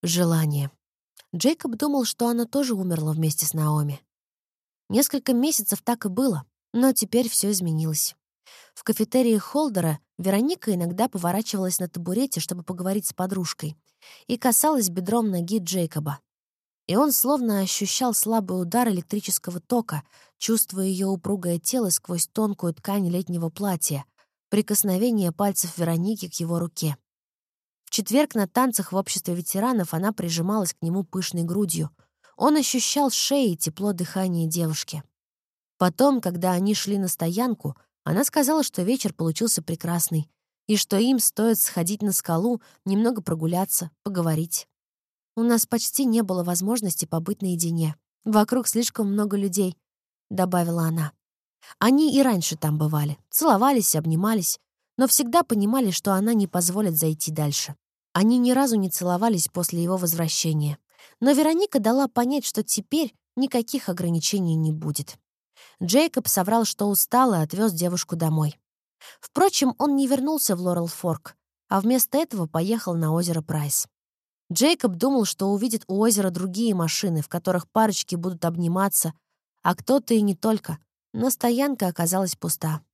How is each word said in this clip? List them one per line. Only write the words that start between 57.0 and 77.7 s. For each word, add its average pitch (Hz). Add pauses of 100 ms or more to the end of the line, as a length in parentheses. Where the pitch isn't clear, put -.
дальше. 151 (380)
Они 220
ни 247
разу 254
не 190
целовались 180
после 170
его 185
возвращения. 160 (420)
Но 262
Вероника 311
дала 247
понять, 247
что -
теперь 277 (220)
никаких 247
ограничений 175
не 156
будет. 151 (640)
Джейкоб 247
соврал, 208
что -
устал, 233
и 175
отвёз 175
девушку 175
домой. 156 (600)
Впрочем, 294
он 285
не 277
вернулся 269
в 175
Лорел-Форк, 170 (340)
а 190
вместо 247
этого 226
поехал 180
на 160
озеро 170
Прайс. 151 (640)
Джейкоб 247
думал, 240
что 196
увидит 214
у 196
озера 208
другие 190
машины, 165
в -
которых 180
парочки 220